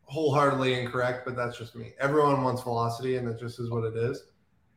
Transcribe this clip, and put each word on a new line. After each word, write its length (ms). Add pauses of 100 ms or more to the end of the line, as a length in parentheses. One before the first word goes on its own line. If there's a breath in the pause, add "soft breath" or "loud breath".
wholeheartedly 760
incorrect, 460
but 100
that's 220
just 180
me. 240
Everyone 420
wants 200
velocity, 540
and 120
it 100
just 220
is 100
what 140
it 120
is. 280 (520)